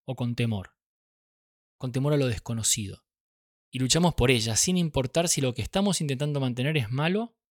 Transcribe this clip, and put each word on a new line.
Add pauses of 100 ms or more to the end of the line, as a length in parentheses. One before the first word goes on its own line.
o
con
temor, (1000)
con
temor
a
lo
desconocido. (680)
Y
luchamos
por
ella,
sin
importar
si
lo
que
estamos
intentando
mantener
es
malo (140)